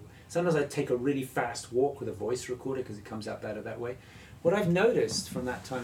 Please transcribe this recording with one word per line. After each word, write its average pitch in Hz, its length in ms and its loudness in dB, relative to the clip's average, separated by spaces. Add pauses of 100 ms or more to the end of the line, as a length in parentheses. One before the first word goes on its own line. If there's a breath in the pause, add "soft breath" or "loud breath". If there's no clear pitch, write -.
(300 loud breath)
sometimes 170 260 4
I 143 80 4
take 143 260 -2
a 127 60 4
really 135 280 2
fast - 500 -4
walk 131 260 2
with - 80 -4
a 110 60 -6
voice 123 340 -2
recorder 131 340 -4
'cause 107 160 -8
it 101 60 -14
comes 110 240 -8
out - 140 -6
better 107 220 -6
that 107 140 -8
way. 120 200 -6 (440 loud breath)
What 170 120 6
I've 190 180 4
noticed 180 580 4
from 127 220 -4
that 120 140 -8
time, 127 180 -4